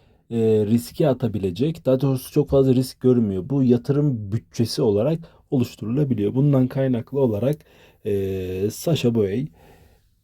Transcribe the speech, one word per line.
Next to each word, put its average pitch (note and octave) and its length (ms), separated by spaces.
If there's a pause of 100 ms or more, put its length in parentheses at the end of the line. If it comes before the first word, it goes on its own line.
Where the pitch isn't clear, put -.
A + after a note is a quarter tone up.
(300)
e, A#2 80 (280)
riske A#2+ 420
atabilecek, A#2 800
daha C3 140
doğrusu C3+ 320
çok D3 160
fazla C3+ 260
risk C3 260
görmüyor. G#2+ 480
Bu C#3 140
yatırım A#2+ 720
bütçesi A2+ 500
olarak A#2+ 360 (320)
oluşturulabiliyor. A#2 840
Bundan C3+ 340
kaynaklı C3 520
olarak, A#2+ 360 (480)
e, F#2+ 680
Sacha B2 440
Boey A2+ 320 (760)